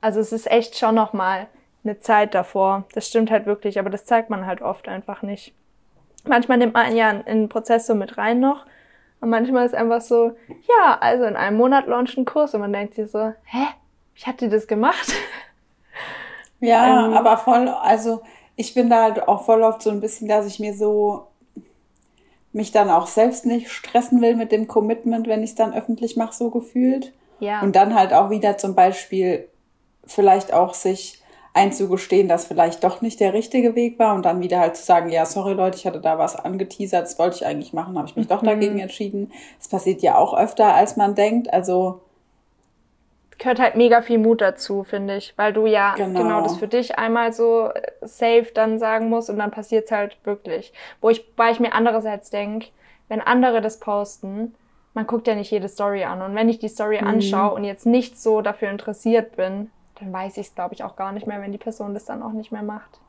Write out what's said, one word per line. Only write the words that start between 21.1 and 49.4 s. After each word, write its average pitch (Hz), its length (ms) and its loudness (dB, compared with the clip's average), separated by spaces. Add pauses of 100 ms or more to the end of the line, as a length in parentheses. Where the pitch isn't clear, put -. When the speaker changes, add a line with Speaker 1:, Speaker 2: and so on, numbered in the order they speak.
Speaker 2:
mich 208 200 -6
dann 208 180 4
auch 180 160 4
selbst 247 400 2
nicht 233 240 -2
stressen 247 500 0
will 233 140 4
mit 226 160 -2
dem 214 160 0
Commitment, 226 640 -2
wenn 220 160 -2
ich's 220 100 -10
dann 220 180 0
öffentlich 226 440 -6
mache, 226 180 -2
so 240 160 -4
gefühlt. 254 640 -2 (260)
Speaker 1:
Ja. 208 240 -4
Speaker 2:
Und 196 140 2
dann 208 180 6
halt 196 180 4
auch 196 180 4
wieder 208 280 0
zum 190 160 -4
Beispiel 190 720 2 (560)
vielleicht 196 480 4
auch 185 220 2
sich - 480 -6 (320)
einzugestehen, 190 720 2
dass 170 200 0
vielleicht 170 360 0
doch 185 200 0
nicht 226 180 -4
der 196 140 2
richtige 233 420 0
Weg 240 240 -2
war 214 160 4
und 185 80 -4
dann 180 180 2
wieder 180 160 0
halt 170 180 2
zu - 60 -16
sagen, 170 280 2
ja, 160 160 0
sorry 196 280 -4
Leute, 185 240 0
ich - 80 -10
hatte 170 140 -6
da 160 180 -2
was 156 160 -2
angeteasert, 190 720 -4
das - 160 -10
wollte 175 160 0
ich - 100 -8
eigentlich 147 260 -8
machen, 180 240 -8
habe - 120 -6
ich - 80 -12
mich 226 100 -2
doch 208 160 0
Speaker 1:
Mhm. 226 40 2
Speaker 2:
dagegen 202 340 2
entschieden. 202 500 -8 (280)
Das - 100 -16
passiert 190 340 -2
ja 156 140 4
auch - 200 4
öfter, 214 380 4
als 202 220 2
man 202 180 0
denkt, 220 380 0
also 185 480 0 (1400)
Speaker 1:
Gehört 254 200 0
halt 240 160 2
mega 233 260 6
viel 233 160 2
Mut 226 220 4
dazu, 196 420 -2
finde 196 340 -6
ich, - 220 -12
weil 208 140 2
du 214 140 2
ja 202 280 2
Speaker 2:
Genau. 190 300 -2
Speaker 1:
genau - 160 2
das 165 160 -2
für 214 100 -6
dich 240 320 -2
einmal 226 340 0
so, 226 360 2
äh, - 140 -6 (180)
safe 233 520 2
dann 220 280 0
sagen 220 280 0
musst 226 220 -2
und 208 80 -4
dann 214 140 -4